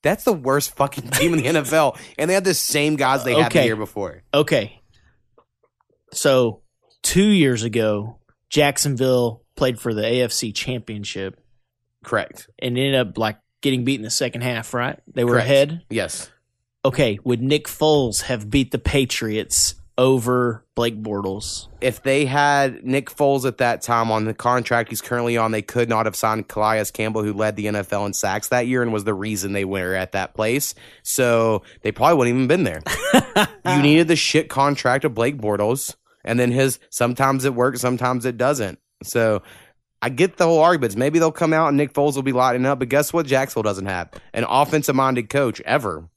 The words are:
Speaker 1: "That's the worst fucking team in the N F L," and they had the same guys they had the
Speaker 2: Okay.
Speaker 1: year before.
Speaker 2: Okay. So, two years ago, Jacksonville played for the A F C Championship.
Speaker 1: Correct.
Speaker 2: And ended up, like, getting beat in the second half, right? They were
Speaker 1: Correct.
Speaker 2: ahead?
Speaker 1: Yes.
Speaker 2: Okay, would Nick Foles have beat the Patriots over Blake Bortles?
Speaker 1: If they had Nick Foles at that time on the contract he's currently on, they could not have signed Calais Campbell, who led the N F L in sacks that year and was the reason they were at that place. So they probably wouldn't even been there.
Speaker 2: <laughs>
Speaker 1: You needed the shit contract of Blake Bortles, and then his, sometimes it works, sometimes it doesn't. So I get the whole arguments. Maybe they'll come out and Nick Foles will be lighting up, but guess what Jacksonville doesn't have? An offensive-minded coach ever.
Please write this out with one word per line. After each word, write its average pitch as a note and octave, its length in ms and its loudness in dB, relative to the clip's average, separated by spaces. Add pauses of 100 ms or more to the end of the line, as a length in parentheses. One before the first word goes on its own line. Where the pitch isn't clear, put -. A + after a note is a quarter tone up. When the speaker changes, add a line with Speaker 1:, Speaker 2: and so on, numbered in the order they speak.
Speaker 1:
"That's F#3 220 0
the A#3+ 80 4
worst C#3 440 0
fucking C3+ 340 -2
team E3+ 220 2
in D#3+ 80 2
the A#2+ 60 -2
N E3 100 2
F C#3+ 160 -2
L," D3+ 240 4 (220)
and D#3 120 0
they F#3+ 40 2
had G3 100 2
the F#3 100 2
same D3+ 420 0
guys C3+ 280 0
they B2 100 0
had D#3 180 4
the D#3+ 60 4
Speaker 2:
Okay. C3+ 80 4
Speaker 1:
year A2+ 100 0
before. G2 460 -8 (100)
Speaker 2:
Okay. C#3 480 0 (1300)
So, B2+ 500 2 (400)
two F#3+ 220 2
years D3 380 4
ago, A2 560 -2 (300)
Jacksonville B2+ 920 0 (140)
played B2+ 240 -2
for A#2+ 140 -4
the G#2+ 100 -4
A B2 180 0
F A#2 100 -2
C G#2+ 200 -6
Championship. G#2 880 -8 (640)
Speaker 1:
Correct. - 440 -6 (100)
Speaker 2:
And B2 200 -4
ended C#3 160 0
up, A#2+ 240 -2
like, G#2+ 200 -2 (240)
getting B2+ 220 0
beat C3+ 120 0
in G#2+ 60 -10
the G#2+ 80 -10
second B2 320 -4
half, B2 320 -6
right? B2+ 240 -4 (140)
They B2 120 0
were A#2+ 80 2
Speaker 1:
Correct. A#2 140 4
Speaker 2:
ahead? D3 440 2
Speaker 1:
Yes. - 400 -6 (540)
Speaker 2:
Okay, B2 400 0
would A#2+ 180 0
Nick C#3+ 240 0
Foles C#3+ 560 2
have G#2+ 260 -6
beat C3 220 2
the - 80 -4
Patriots - 960 -2 (240)
over B2 680 2 (120)
Blake A#2 260 -2
Bortles? G2+ 640 -6 (140)
Speaker 1:
If B2+ 240 -2
they C#3 220 2
had C#3 580 2
Nick C3 260 -2
Foles C#3 340 0
at B2+ 140 -2
that A#2+ 240 0
time A2+ 300 0
on G#2+ 140 0
the A2 80 -4
contract A#2+ 560 0
he's A2+ 100 -8
currently A#2+ 360 -2
on, A2+ 140 0
they A2 120 -2
could A#2+ 260 -2
not A2 180 0
have G#2+ 80 -4
signed A2 320 -2
Calais G#2+ 460 0
Campbell, A2 320 -4
who G#2 80 -2
led G#2 240 -2
the G#2+ 100 -4
N G#2 80 -2
F G2+ 180 -4
L G2+ 140 -2
in G2+ 60 -6
sacks G#2 360 -4
that B2 200 0
year B2+ 140 2
and A#2 100 0
was G#2+ 100 -2
the G#2 120 -2
reason G2 380 -4
they G2 120 -2
were F#2 300 -2
at F#2 180 -4
that F#2+ 220 -6
place. A#2 400 -2 (280)
So A2+ 600 2 (200)
they G#3 80 -2
probably E3+ 280 4
wouldn't A#2+ 180 2
even C3 100 2
been E3 180 2
there. D#2+ 180 -4 (300)
Speaker 2:
<laughs> - 360 4 (180)
Speaker 1:
You F3+ 160 2
needed D#3 240 6
the E3 100 4
shit D#3 320 0
contract C#3 560 0
of C#3 100 0
Blake B2 240 -2
Bortles, G#2+ 580 -2 (280)
and A#2 140 -2
then B2 140 2
his, C3 260 2 (100)
sometimes B2+ 560 0
it C#3 100 2
works, B2 260 0
sometimes B2 440 -2
it B2 140 -2
doesn't. B2 400 -2 (240)
So A2 400 0 (580)
I A#2 80 -2
get E3 280 0
the F3+ 100 2
whole E3 140 4
arguments. D3+ 340 4
Maybe C#3 240 0
they'll D#3+ 140 4
come D#3+ 200 0
out D#3+ 160 2
and C#3+ 80 2
Nick D3 160 0
Foles C#3+ 220 0
will C#3 80 -4
be C3 100 -2
lighting B2+ 320 0
up, C3+ 140 0
but B2+ 100 -4
guess C#3 240 0
what E3 140 0
Jacksonville C3 380 -2
doesn't G2 220 -2
have? F2+ 240 -6 (220)
An A#2 160 -2
offensive-minded C3+ 800 2
coach C3+ 340 -2
ever. F#2 540 -4